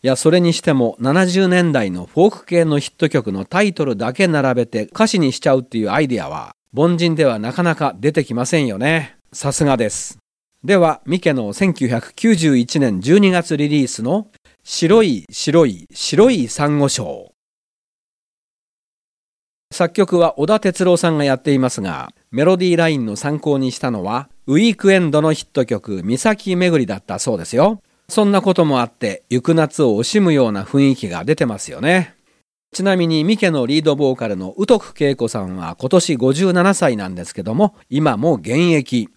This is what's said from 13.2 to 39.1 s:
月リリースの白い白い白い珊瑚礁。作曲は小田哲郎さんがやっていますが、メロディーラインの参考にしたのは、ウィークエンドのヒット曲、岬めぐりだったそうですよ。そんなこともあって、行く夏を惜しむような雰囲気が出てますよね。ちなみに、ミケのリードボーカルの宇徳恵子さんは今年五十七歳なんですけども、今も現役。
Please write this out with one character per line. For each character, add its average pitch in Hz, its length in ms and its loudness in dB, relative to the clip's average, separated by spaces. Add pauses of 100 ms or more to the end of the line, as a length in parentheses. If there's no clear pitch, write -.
月 170 240 -2
リ 147 140 0
リ 147 160 2
ー - 20 -6
ス - 160 -8
の 190 240 -2 (340)
白 208 420 2
い 117 280 -2
白 156 340 2
い 90 260 -6
白 208 400 2
い 175 120 0
珊 147 360 -2
瑚 139 100 2
礁。 92 420 -8 (2500)
作 170 220 -2
曲 180 260 0
は 165 180 2
小 151 100 -2
田 214 120 2
哲 190 240 -2
郎 175 140 4
さ 170 140 0
ん 156 60 0
が 147 60 0
や 135 120 2
っ 131 60 -10
て 147 120 0
い 139 60 2
ま 127 100 0
す - 100 -8
が、 107 300 -8 (200)
メ 131 140 -2
ロ 185 140 4
デ 180 80 -2
ィ 180 80 2
ー 165 40 2
ラ 165 120 2
イ 151 80 -2
ン 123 80 -4
の 104 100 -6
参 143 240 -4
考 147 180 0
に 131 140 -2
し - 80 -12
た 135 100 -4
の 107 140 -6
は、 117 240 -6 (200)
ウ 139 100 2
ィ 226 140 4
ー 180 40 -2
ク 196 160 2
エ 196 60 4
ン 170 140 0
ド 151 100 2
の 156 100 2
ヒ - 140 -4
ッ - 20 -20
ト 131 180 0
曲、 101 380 -6
岬 185 540 -2
め 180 120 2
ぐ 165 80 2
り 127 80 2
だ 98 120 -6
っ 101 60 -16
た 92 160 -8
そ 120 160 -4
う - 20 -4
で 85 80 -8
す - 100 -8
よ。 190 260 2 (280)
そ 214 160 0
ん 202 80 2
な 190 80 2
こ 190 120 0
と 175 120 2
も 135 160 0
あ - 20 0
っ 117 80 -8
て、 101 380 -8
行 123 120 0
く 165 140 0
夏 160 260 0
を 117 160 2
惜 117 60 -2
し 214 160 0
む 175 140 4
よ 131 160 2
う - 20 -4
な 98 140 -6
雰 139 240 2
囲 131 80 2
気 110 100 -10
が 87 160 -8
出 147 140 -2
て 156 80 -2
ま 107 120 -6
す - 140 -12
よ 127 80 -14
ね。 180 360 0 (580)
ち 185 100 -6
な 190 140 2
み 170 100 0
に、 156 160 0
ミ 208 140 2
ケ 196 120 0
の 143 160 0
リ 147 160 0
ー - 20 -8
ド 151 120 2
ボ 139 160 0
ー 127 40 -2
カ 120 120 -6
ル 104 80 -4
の 92 220 -10
宇 202 100 -2
徳 - 340 2
恵 139 140 0
子 117 140 -4
さ 113 100 -6
ん 92 160 -8
は 85 240 -10
今 127 100 -6
年 175 280 2
五 131 160 2
十 180 180 0
七 180 220 2
歳 143 240 0
な 98 100 -8
ん 92 80 -10
で 90 80 -10
す - 100 -16
け 95 100 -10
ど 107 100 -6
も、 190 220 0 (140)
今 135 280 0
も 147 180 0
現 139 380 0
役。 123 440 -2